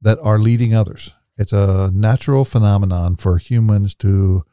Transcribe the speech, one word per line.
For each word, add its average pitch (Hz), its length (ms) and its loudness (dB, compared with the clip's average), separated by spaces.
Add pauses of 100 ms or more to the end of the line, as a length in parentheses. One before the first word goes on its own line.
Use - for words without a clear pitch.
that 110 220 0
are 107 160 2
leading 113 380 2
others. - 360 -4 (240)
It's 104 160 -4
a 95 400 0
natural 127 520 0
phenomenon 98 720 0
for 90 220 -2
humans 104 580 -2
to 95 560 0